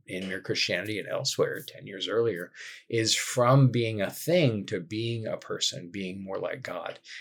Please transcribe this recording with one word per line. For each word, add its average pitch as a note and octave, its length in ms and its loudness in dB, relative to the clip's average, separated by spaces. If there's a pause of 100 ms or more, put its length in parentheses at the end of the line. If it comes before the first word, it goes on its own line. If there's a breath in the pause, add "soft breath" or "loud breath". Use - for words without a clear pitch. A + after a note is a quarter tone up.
in F#2+ 220 -6
Mere F#2 120 -4
Christianity G2+ 600 -2
and - 80 -8
elsewhere - 580 0
ten - 220 -14
years F#2+ 200 -6
earlier G2+ 440 0 (360 loud breath)
is A2+ 280 2
from B2 560 6
being A2+ 280 0
a F#2 80 0
thing B2+ 580 2
to G2+ 120 -2
being A2 480 -4
a - 100 -4
person, - 560 -4
being G2 300 -6
more F#2+ 160 -6
like F2 240 -6
God. F2 380 -8 (200 loud breath)